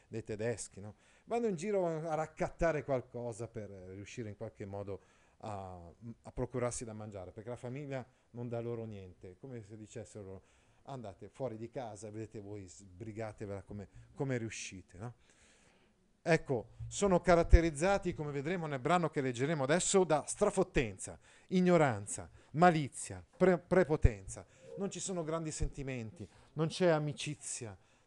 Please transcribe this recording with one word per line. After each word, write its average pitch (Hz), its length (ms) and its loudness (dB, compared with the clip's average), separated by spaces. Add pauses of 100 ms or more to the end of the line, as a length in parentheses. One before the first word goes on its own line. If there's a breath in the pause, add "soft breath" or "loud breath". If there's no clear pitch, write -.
dei 110 140 -6
tedeschi, 107 580 -4
no? 104 160 -14 (280 soft breath)
Vanno 233 220 -2
in 208 80 0
giro 185 320 0
a 160 280 -2
raccattare 156 680 0
qualcosa 120 640 -4
per 104 240 -10
riuscire 98 580 -10
in 104 80 -10
qualche 110 280 -10
modo 98 380 -8 (360 soft breath)
a, 95 420 -10 (420)
a - 100 -16
procurarsi 123 520 -4
da 110 80 -12
mangiare, 104 380 -10
perché 107 200 -14
la 120 60 -8
famiglia 131 480 -8 (260 soft breath)
non 120 180 -10
dà 117 120 -4
loro 117 240 -6
niente, 95 540 -14
come 123 240 -12
se 107 140 -18
dicessero 107 480 -14
loro: 95 180 -14 (420 soft breath)
"Andate 110 440 -12
fuori 120 280 -6
di 113 120 -10
casa, 110 420 -10
vedete 110 300 -10
voi, 101 260 -12
sbrigatevela 101 960 -10
come, 104 260 -12 (260 loud breath)
come 135 240 -2
riuscite", 101 600 -10
no? 120 160 -10 (1080 soft breath)
Ecco, 156 500 2 (140)
sono 180 340 4
caratterizzati, 170 920 6
come 147 200 -4
vedremo 160 340 -2
nel 143 140 -2
brano 160 280 4
che 151 120 -2
leggeremo 135 420 0
adesso, 180 420 6
da 151 220 2
strafottenza, 131 920 0 (300 loud breath)
ignoranza, 151 800 4 (240 loud breath)
malizia, 151 720 2 (120)
pre-, 180 220 6
prepotenza. 139 840 2 (320 loud breath)
Non 190 140 -4
ci 180 100 -10
sono 180 220 -6
grandi 156 280 -4
sentimenti, 131 800 -6 (260 loud breath)
non 156 120 0
c'è 180 220 2
amicizia, 151 880 -2 (300 soft breath)